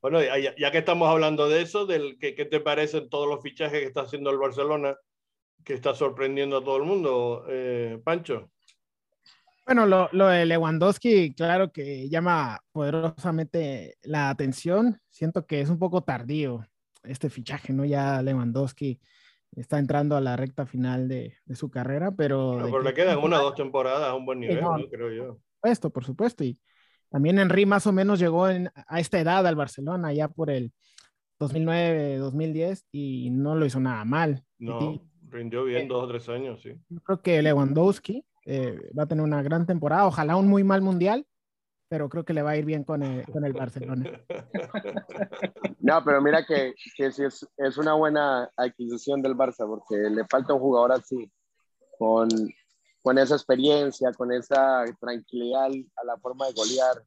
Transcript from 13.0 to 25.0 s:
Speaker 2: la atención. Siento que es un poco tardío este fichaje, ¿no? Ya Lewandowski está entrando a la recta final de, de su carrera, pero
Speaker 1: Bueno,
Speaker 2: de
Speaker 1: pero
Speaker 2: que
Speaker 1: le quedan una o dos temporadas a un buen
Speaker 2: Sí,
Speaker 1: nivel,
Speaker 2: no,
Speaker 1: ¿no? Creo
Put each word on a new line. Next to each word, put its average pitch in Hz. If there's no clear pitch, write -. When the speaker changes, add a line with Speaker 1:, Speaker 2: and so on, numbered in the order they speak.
Speaker 2:
la 147
atención. 170
Siento 160
que 147
es 143
un 170
poco 180
tardío 123
este 135
fichaje, -
¿no? 135
Ya 139
Lewandowski 131
está 127
entrando 147
a 139
la 123
recta 131
final 127
de, 123
de 123
su 139
carrera, 139
pero 135
Speaker 1:
Bueno, 120
Speaker 2:
de 120
Speaker 1:
pero 131
Speaker 2:
que 131
Speaker 1:
le 131
quedan 165
una 160
o 139
dos 139
temporadas 135
a 127
un 131
buen 127
Speaker 2:
Sí, 117
Speaker 1:
nivel, 165
Speaker 2:
no, 170
Speaker 1:
¿no? 135
Creo 117